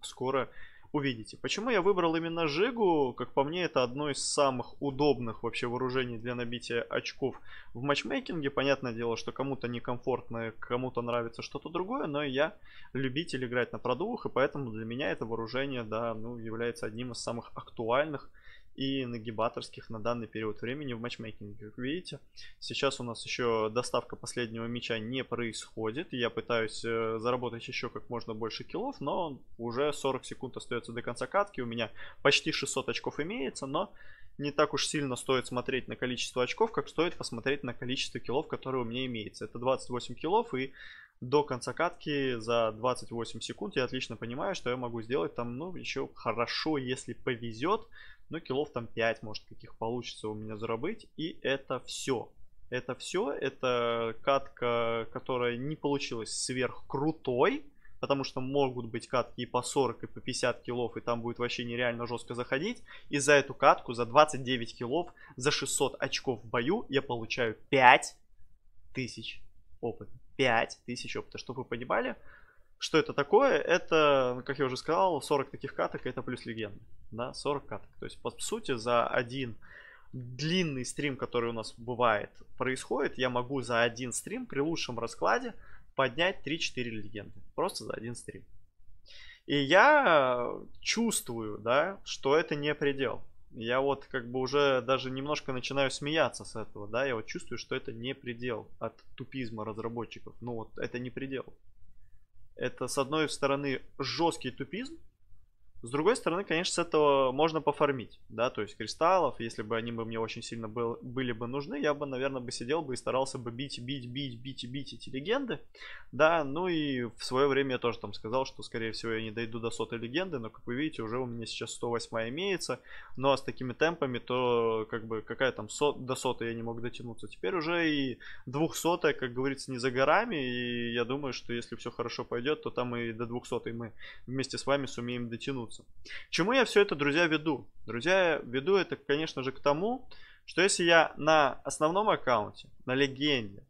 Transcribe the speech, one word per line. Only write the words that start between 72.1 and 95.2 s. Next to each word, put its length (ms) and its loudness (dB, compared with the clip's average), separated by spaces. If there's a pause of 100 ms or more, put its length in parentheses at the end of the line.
что 200 4
это 140 4
такое, 460 6
это, 880 6
как 140 -4
я 60 2
уже 120 0
сказал, 460 2
сорок 280 2
таких 240 -10
каток, 320 -2
это 160 -4
плюс 240 -6
легенда. 340 -6 (320)
Да, 200 -4
сорок 340 -2
каток. 220 -10 (120)
То 60 -6
есть, 140 -12
по 120 -4
сути, 420 -4
за 320 4
один 480 -2 (580)
длинный 720 -2
стрим, 320 -2
который 340 0
у 20 0
нас 260 -6
бывает, 520 2 (280)
происходит, 580 0
я 140 2
могу 320 0
за 200 4
один 300 0
стрим 340 -6
при 120 -4
лучшем 400 0
раскладе 560 2 (400)
поднять 480 2
три-четыре 480 -2
легенды. 500 -6 (140)
Просто 300 -2
за 80 -6
один 240 -6
стрим. 280 -12 (1000)
И 100 2
я 960 8 (280)
чувствую, 800 0
да, 460 2
что 320 2
это 200 2
не 180 0
предел. 480 0 (300)
Я 280 0
вот 260 0
как 220 -4
бы 120 -2
уже 420 6
даже 300 2
немножко 400 -2